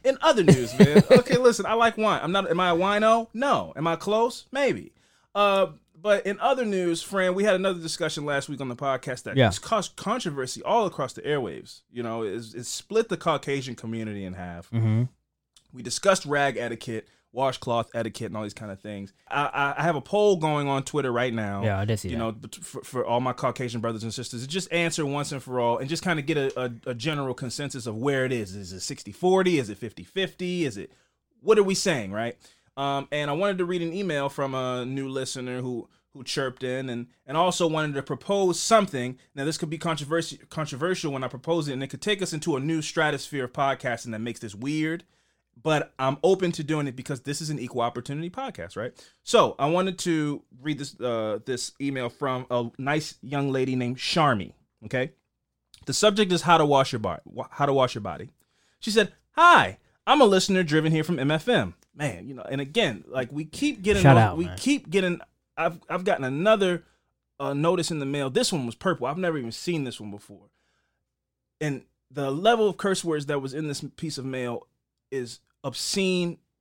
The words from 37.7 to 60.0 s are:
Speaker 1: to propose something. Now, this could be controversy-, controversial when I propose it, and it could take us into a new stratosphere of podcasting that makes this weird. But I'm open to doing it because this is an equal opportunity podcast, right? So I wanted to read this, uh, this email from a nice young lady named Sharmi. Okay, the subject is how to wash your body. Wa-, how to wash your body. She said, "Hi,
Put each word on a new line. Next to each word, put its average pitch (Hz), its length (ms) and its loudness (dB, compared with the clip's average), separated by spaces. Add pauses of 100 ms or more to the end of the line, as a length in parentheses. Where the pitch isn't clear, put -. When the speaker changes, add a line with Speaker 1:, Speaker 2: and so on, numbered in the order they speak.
Speaker 1:
to 139 80 -4
propose 185 560 0
something. 135 580 2 (160)
Now, 139 120 -6
this 156 120 -2
could 151 140 -6
be 160 80 -8
controversy-, 160 580 -2 (140)
controversial 156 600 -4
when 131 120 -6
I 123 40 -4
propose 156 400 -2
it, 139 60 -4
and 131 80 -4
it 135 60 -6
could - 160 -12
take 202 180 0
us 175 120 -4
into 156 220 -2
a 127 40 -2
new 156 240 -2
stratosphere 147 640 -2
of - 80 -12
podcasting 127 580 -2
that 107 100 -6
makes 117 200 -6
this 104 120 -12
weird. 156 520 -4 (540)
But 151 380 0
I'm 135 260 0
open 185 280 4
to 160 120 -6
doing 147 220 -2
it 131 100 -6
because 131 260 -8
this 143 200 -6
is 151 80 -8
an 147 80 -4
equal 117 240 -4
opportunity 143 480 -4
podcast, 180 480 -10
right? 113 160 -8 (300)
So 151 340 4
I 139 80 0
wanted 185 340 0
to 151 440 -2 (180)
read 147 160 -4
this, 139 240 -12
uh, 110 460 -2
this 123 240 -4 (100)
email 135 280 -4
from 127 420 -4
a 120 260 0
nice 147 460 -2
young 139 280 -2
lady 131 240 0
named 127 220 -2
Sharmi. 131 560 2 (320)
Okay, 127 280 -4 (760)
the 135 60 -4
subject 208 380 4
is 175 120 2
how 165 160 8
to 156 80 6
wash 151 240 4
your 123 80 -4
body. 92 260 -4
Wa-, - 240 -12
how - 160 -2
to 139 80 2
wash 131 220 2
your 107 80 -8
body. 82 260 -10 (500)
She 220 120 -6
said, 208 220 4 (180)
"Hi, 285 480 6 (260)